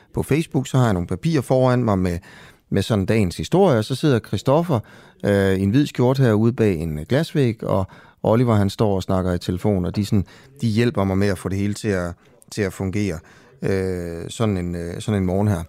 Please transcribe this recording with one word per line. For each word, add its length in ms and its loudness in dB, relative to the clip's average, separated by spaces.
på 80 -2
Facebook, 440 -2
så 120 0
har 60 4
jeg 80 2
nogle 140 -2
papirer 360 -2
foran 420 2
mig 140 2
med, 200 0
med 120 0
sådan 240 0
dagens 300 0
historie. 420 2
Og 60 0
så 100 -6
sidder 240 2
Christoffer, 640 0
øh, 300 4
i 80 0
en 80 2
hvid 160 2
skjorte 360 2
herude 300 4
bag 260 2
en, 200 -4
øh, 100 -10
glasvæg, 560 0
og 220 0
Oliver, 320 2
han 160 2
står 240 0
og 80 -2
snakker 300 0
i 60 0
telefon, 460 -2
og 120 -4
de 100 0
sådan, 180 0
de 60 -2
hjælper 380 0
mig 140 0
med 100 2
at 100 0
få 100 -6
det 100 -4
hele 160 -2
til 140 -6
at, 240 -2
til 120 -4
at 100 -2
fungere. 460 -2
Øh, 680 -4
sådan 280 -2
en, 180 -4
øh, 260 -8
sådan 200 -2
en 60 0
morgen 220 2
her. 200 0